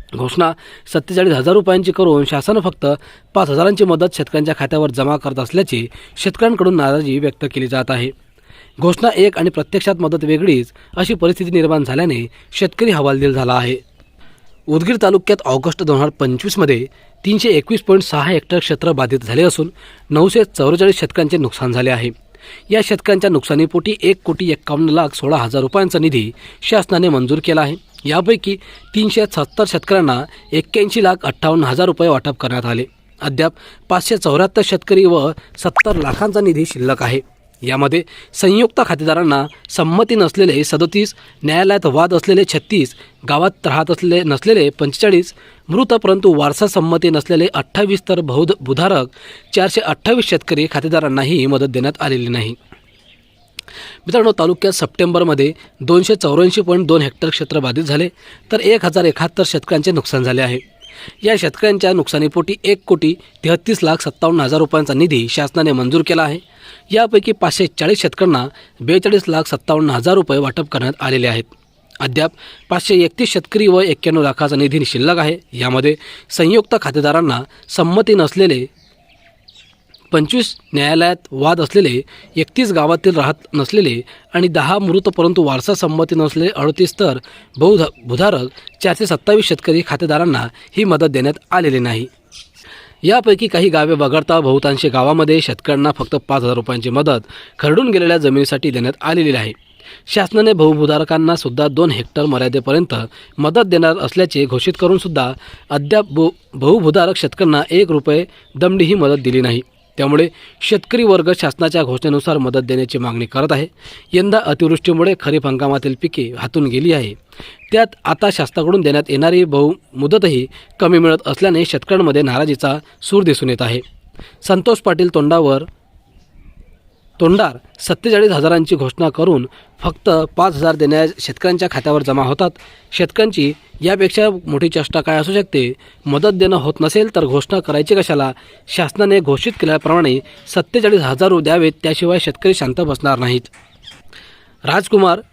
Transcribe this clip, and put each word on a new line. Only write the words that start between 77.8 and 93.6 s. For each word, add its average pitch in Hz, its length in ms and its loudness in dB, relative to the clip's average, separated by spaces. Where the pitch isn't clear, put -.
नसलेले 160 520 0
पंचवीस, 170 440 0
न्यायालयात 165 420 0
वाद 143 300 0
असलेले 147 420 0
एकतीस, 202 360 -2
गावातील 165 420 2
राहत 147 200 0
नसलेले 147 460 0
आणि 175 140 2
दहा 156 300 0
मृत 196 300 0
परंतु 175 340 0
वारसा 139 320 -2
संमती 165 400 -2
नसलेले 160 420 0
अडतीस, 151 440 -2
तर 139 180 0
बहुध-, 165 480 2
भूधारक 127 420 0
चारशे 185 240 -2
सत्तावीस 202 380 2
शेतकरी - 420 0
खातेदारांना 151 600 -2
ही 214 80 2
मदत 165 220 2
देण्यात 139 280 -2
आलेली 160 280 0
नाही. 120 280 -4
यापैकी 220 440 2
काही 180 220 0